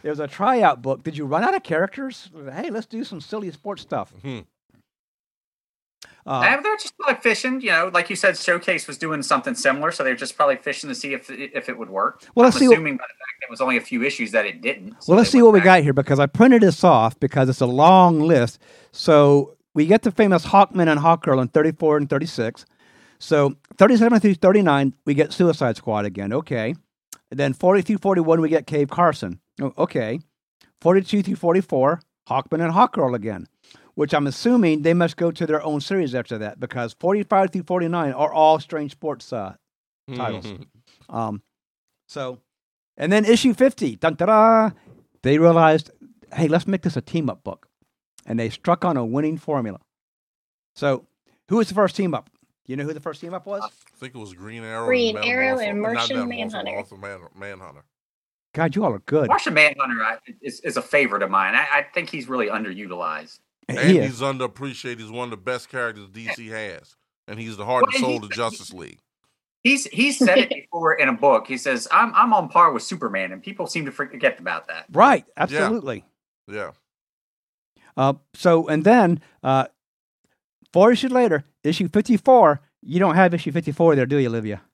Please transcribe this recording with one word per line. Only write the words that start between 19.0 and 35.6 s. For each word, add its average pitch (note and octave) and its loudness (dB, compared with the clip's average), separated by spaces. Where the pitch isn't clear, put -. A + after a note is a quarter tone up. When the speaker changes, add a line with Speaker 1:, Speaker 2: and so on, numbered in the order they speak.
Speaker 1:
we D3+ 2
get G#3 4
the G#3+ 0
famous F#3+ 2
Hawkman F#3+ 4
and D3+ 2
Hawkgirl D#3 2
in B2 -2
thirty-four D#3 2
and D3 -2
thirty-six. C#3 -6
So C#3+ 0
thirty-seven A3+ 6
through G3 2
thirty-nine, D#3+ 2
we D3 0
get C#3+ 0
Suicide D3+ 0
Squad G#2+ -4
again. G2 -8
Okay. C3+ -6
And C3 -8
then C#3 0
forty F#3 2
through G3+ -2
forty-one, E3+ 2
we D#3 2
get D#3 0
Cave C#3+ -2
Carson. D3 -2
Oh, C#3 -6
okay. C#3+ -4
Forty-two F#3+ 2
through G3 -6
forty-four, E3+ 0
Hawkman C#3 -4
and E3 -2
Hawkgirl F3 0
again, G#2 -8
which D3 -2
I'm C#3+ 0
assuming E3+ 2
they E3 2
must E3+ 0
go E3+ -2
to E3 -6
their D3+ -2